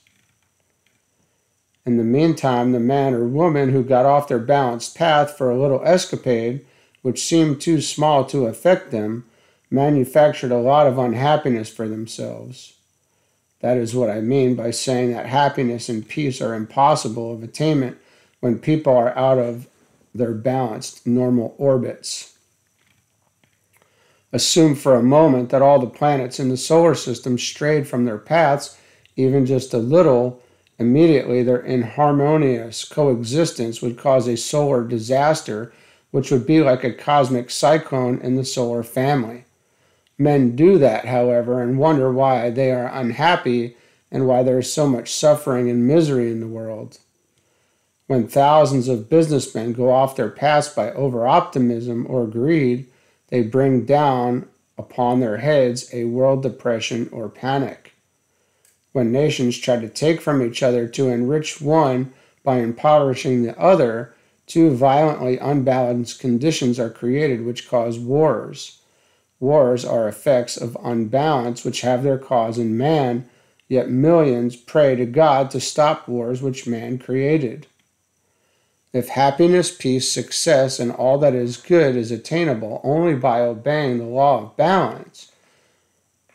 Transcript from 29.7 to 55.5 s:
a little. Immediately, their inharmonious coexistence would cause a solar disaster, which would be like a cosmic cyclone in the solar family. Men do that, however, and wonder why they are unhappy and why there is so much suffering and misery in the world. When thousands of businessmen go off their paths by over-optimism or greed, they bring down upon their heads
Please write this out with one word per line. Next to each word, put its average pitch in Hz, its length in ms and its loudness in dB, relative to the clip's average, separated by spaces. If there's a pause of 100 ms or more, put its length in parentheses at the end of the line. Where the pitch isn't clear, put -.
a 127 60 -2
little. 127 640 2 (340)
Immediately, 127 680 4
their 123 160 2
inharmonious 139 1200 0
coexistence 123 960 -2
would 120 160 -6
cause 131 300 2
a 120 100 0
solar 139 460 0
disaster, 123 920 -2 (380)
which 139 220 -2
would 131 160 0
be 160 120 4
like 127 220 2
a 120 100 -4
cosmic 135 560 0
cyclone 139 760 0
in 127 120 -2
the 131 100 -2
solar 120 380 -4
family. 123 640 -4 (760)
Men 139 380 2
do 175 220 6
that, 113 260 2
however, 123 580 0
and 127 160 -2
wonder 139 320 2
why 127 400 0
they 131 220 0
are 123 200 -4
unhappy 123 840 -2 (340)
and 131 160 -2
why 127 160 2
there 127 160 2
is 123 140 -4
so 147 160 0
much 120 260 -4
suffering 135 560 0
and 120 160 2
misery 135 460 2
in 113 80 -6
the 113 80 -10
world. 113 500 -12 (1080)
When 123 180 0
thousands 139 640 4
of 117 200 -4
businessmen 139 680 0
go 127 160 0
off 131 260 2
their 110 140 -4
paths 147 380 0
by 110 220 -4
over-optimism 123 1160 -2
or 127 180 -2
greed, 127 640 -2 (460)
they 123 80 2
bring 131 420 2
down 127 640 0 (300)
upon 120 400 -2
their 110 200 -2
heads 131 540 0